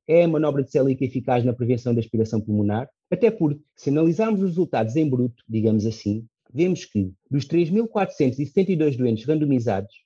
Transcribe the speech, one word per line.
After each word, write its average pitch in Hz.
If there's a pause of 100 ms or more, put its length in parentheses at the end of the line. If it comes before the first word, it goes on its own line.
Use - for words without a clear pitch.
é 170
a 165
manobra 147
de -
Selig 135
eficaz 123
na 127
prevenção 120
da 117
aspiração 110
pulmonar? 104 (220)
Até 208
porque, 151 (160)
se -
analisarmos 170
os 190
resultados 135
em 156
bruto, 123
digamos 110
assim, 110 (280)
vemos 170
que, 95 (180)
dos 139
três 165
mil 226
quatrocentos 170
e 147
setenta 190
e 170
dois 147
doentes 117
randomizados, 127 (120)